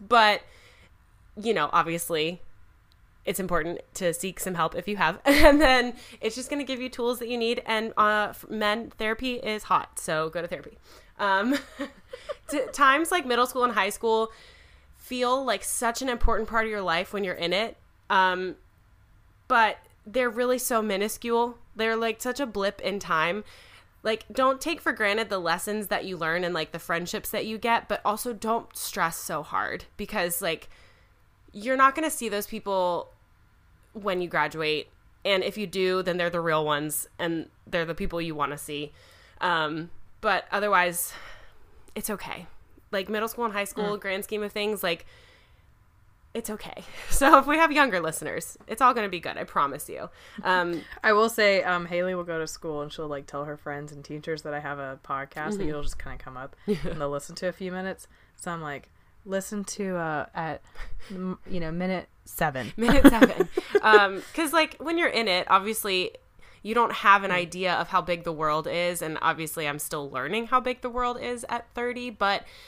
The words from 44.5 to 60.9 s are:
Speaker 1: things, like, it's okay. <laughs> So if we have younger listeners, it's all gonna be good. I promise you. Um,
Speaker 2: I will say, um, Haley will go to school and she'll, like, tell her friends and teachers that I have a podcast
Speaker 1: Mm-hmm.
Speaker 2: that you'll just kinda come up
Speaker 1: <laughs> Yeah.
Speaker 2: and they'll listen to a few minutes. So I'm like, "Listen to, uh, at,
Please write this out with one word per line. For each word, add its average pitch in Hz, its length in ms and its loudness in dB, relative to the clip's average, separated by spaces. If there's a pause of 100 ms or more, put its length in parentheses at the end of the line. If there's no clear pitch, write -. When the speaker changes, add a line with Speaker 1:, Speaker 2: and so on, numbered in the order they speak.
Speaker 1:
things, 208 320 -2
like, 247 220 -2 (1300)
it's 233 160 -6
okay. - 340 -12 (120)
<laughs> - 140 -12
So 277 300 10
if 269 80 4
we 311 100 4
have 320 140 6
younger 262 300 4
listeners, 156 560 -6 (100)
it's - 140 -6
all 254 120 6
gonna 220 160 0
be 180 120 -6
good. - 160 -6
I - 80 -6
promise 143 420 -2
you. - 220 -10 (340)
Um, 175 380 0 (200)
Speaker 2:
I 220 120 4
will 220 160 6
say, 202 340 4
um, 175 220 0
Haley 180 300 -2
will 175 100 -6
go 165 140 -4
to 160 80 -4
school 151 340 -8
and 147 100 -8
she'll, 156 160 -8
like, 143 200 -8
tell 147 180 -8
her 151 100 -10
friends 147 380 -10
and 143 100 -16
teachers 151 380 -8
that 151 120 -8
I 147 60 -6
have 143 200 -8
a 135 260 -10
podcast 143 460 -6
Speaker 1:
Mm-hmm. 208 80 -4
Speaker 2:
that - 60 -2
you'll 151 180 -2
just - 140 0
kinda 131 240 -8
come 131 140 -14
up 131 260 -14
Speaker 1:
<laughs> - 40 -20
Yeah. 202 100 0 (140)
Speaker 2:
and 156 100 -6
they'll 143 100 -2
listen 143 260 -6
to 185 120 -6
a 175 60 -2
few 185 180 -10
minutes. 185 360 -8 (280)
So - 160 -8
I'm 165 100 -8
like, 147 280 -10 (360)
"Listen 196 380 -4
to, 190 320 -4
uh, 160 300 -2 (100)
at, 160 260 -6 (480)